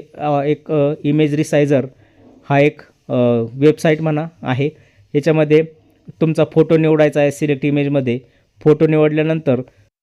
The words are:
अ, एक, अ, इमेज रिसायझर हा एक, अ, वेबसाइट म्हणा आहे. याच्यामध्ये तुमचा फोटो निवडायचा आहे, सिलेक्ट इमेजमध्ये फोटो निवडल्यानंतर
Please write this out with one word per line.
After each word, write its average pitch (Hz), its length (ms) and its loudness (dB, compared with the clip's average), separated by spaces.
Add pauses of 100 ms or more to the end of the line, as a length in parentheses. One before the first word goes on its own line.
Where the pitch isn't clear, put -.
(180)
अ, 147 260 -2
एक, 151 280 -4
अ, 147 220 0 (100)
इमेज 147 320 0
रिसायझर 147 500 0 (640)
हा 139 100 2
एक, 147 220 0 (280)
अ, 131 60 -4 (380)
वेबसाइट 151 480 0
म्हणा 156 260 -4 (140)
आहे. 135 280 -4 (460)
याच्यामध्ये 156 480 2 (580)
तुमचा 160 300 0
फोटो 160 260 2
निवडायचा 156 440 2
आहे, 143 100 2
सिलेक्ट 147 340 -4
इमेजमध्ये 143 540 -2 (440)
फोटो 151 240 4
निवडल्यानंतर 156 760 0 (420)